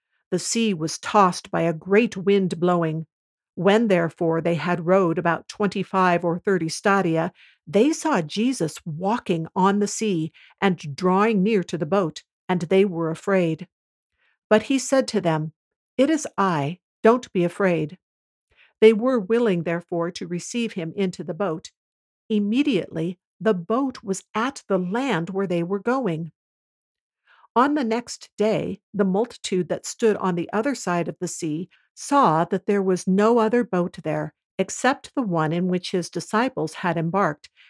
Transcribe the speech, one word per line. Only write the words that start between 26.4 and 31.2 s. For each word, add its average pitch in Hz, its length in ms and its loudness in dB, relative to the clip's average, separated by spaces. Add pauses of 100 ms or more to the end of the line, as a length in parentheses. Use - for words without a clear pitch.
On 277 180 4
the 294 100 0
next 233 540 -6
day, 190 420 -2 (140)
the 202 100 0
multitude 185 640 -2
that - 180 -6
stood 214 320 0
on 185 180 -2
the 170 180 -4
other 233 220 -2
side 175 340 -2
of 160 100 -12
the 180 80 -6